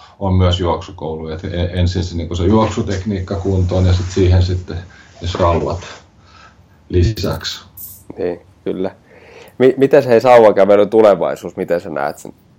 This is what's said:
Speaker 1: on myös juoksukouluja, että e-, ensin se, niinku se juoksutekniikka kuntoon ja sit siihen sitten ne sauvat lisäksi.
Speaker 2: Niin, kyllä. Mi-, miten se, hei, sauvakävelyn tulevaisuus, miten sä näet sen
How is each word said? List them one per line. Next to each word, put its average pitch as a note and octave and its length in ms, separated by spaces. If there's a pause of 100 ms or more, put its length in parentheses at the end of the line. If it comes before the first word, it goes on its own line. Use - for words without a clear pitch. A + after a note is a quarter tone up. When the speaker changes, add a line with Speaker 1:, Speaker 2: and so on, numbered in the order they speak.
(200)
Speaker 1:
on F#2+ 140
myös F2+ 260
juoksukouluja, D#2+ 760
että F#2 120
e-, F2 320
ensin F2 240
se, F2 120
niinku F2 200
se F2 80
juoksutekniikka G2+ 920
kuntoon F#2 500
ja F2+ 80
sit F2+ 160
siihen F2+ 340
sitten F2+ 340 (440)
ne F2 60
sauvat E2+ 520 (1080)
lisäksi. F2+ 760 (520)
Speaker 2:
Niin, F2+ 240 (220)
kyllä. F#2 280 (640)
Mi-, B2+ 200
miten C3+ 260
se, B2+ 60
hei, A#2 120
sauvakävelyn G#2 680
tulevaisuus, F2+ 680
miten F2 260
sä F2+ 80
näet D2 280
sen - 160 (260)